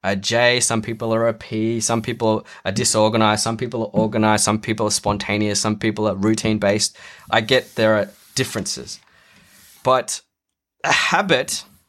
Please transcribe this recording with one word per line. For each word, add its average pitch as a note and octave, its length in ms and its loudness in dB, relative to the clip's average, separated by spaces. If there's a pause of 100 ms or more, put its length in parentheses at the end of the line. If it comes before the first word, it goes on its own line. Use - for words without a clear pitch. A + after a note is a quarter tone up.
a G2 140 -2
J. A#2+ 440 2
Some A2+ 200 0
people A2+ 320 -6
are A2+ 160 2
a A2 60 -2
P. A2+ 460 -4
Some A#2 200 -2
people A2 460 -2 (180)
are G2 80 -2
disorganized. A2 720 2
Some A2+ 160 -2
people A#2 240 -6
are G#2+ 180 0
organized. G#2+ 440 2
Some G#2+ 160 0
people A2 260 -2
are G#2 60 0
spontaneous. G#2 680 -2
Some G#2+ 180 -2
people G#2+ 300 -2
are F#2+ 60 0
routine-based. G#2 800 0 (340)
I A2+ 120 4
get B2 320 0
there A2 220 2
are G2+ 120 -2 (260)
differences. F#2 680 -6 (800)
But B2+ 400 0 (640)
a E3 80 2
habit E3 720 2 (240)